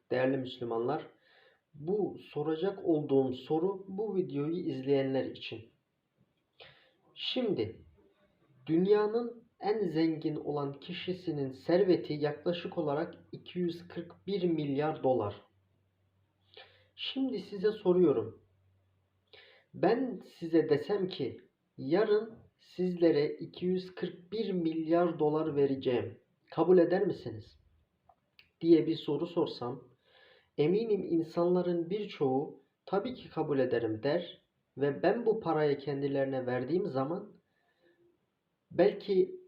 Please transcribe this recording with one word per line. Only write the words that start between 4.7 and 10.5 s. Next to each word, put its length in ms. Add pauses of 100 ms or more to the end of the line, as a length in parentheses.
için. 460 (1400)
Şimdi, 600 (920)
dünyanın 800 (160)
en 280
zengin 480
olan 440